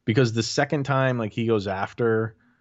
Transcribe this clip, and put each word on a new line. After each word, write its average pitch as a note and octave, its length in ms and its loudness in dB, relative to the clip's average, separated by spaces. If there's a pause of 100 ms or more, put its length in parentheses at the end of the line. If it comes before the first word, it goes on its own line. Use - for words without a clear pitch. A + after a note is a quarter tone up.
because A#2 280 2
the A2+ 100 0
second C#3+ 420 -2
time, C3 340 0
like, G#2+ 140 -4
he A#2 140 -4
goes A2 200 2
after, A2 680 -2 (240)